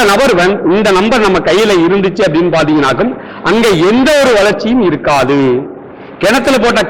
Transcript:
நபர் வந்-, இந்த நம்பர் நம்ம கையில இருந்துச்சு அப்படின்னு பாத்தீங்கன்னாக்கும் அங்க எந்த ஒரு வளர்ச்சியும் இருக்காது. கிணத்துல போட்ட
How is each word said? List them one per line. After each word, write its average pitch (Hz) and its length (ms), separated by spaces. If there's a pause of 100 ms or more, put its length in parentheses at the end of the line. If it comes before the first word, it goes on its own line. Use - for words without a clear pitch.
நபர் 233 300
வந்-, 190 200 (160)
இந்த 208 220
நம்பர் 220 300
நம்ம 180 200
கையில 208 240 (140)
இருந்துச்சு 190 420
அப்படின்னு 170 300
பாத்தீங்கன்னாக்கும் 151 560 (380)
அங்க 226 160 (240)
எந்த 262 180 (120)
ஒரு 254 180
வளர்ச்சியும் 214 500
இருக்காது. 139 500 (800)
கிணத்துல 262 420
போட்ட 233 260